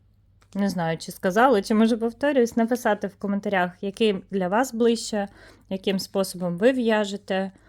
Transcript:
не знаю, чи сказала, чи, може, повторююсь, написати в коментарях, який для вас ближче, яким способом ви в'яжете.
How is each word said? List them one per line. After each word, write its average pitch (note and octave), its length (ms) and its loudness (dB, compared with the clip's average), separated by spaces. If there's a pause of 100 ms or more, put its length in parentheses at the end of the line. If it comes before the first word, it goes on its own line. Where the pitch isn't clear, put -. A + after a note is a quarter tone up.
(540)
не G3 160 -2
знаю, E3 280 -2
чи - 140 -14
сказала, G#3 500 4
чи, G#3 120 -2
може, A3 240 4
повторююсь, A#3 600 0
написати A3+ 500 0
в F#3 80 -10
коментарях, G3 560 -2 (100)
який G3 500 0
для F#3 160 -2
вас A#3 260 0
ближче, A3+ 540 -2 (420)
яким F#3+ 300 -4
способом F#3 580 -4
ви A3+ 140 4
в'яжете. G#3 800 -2 (180)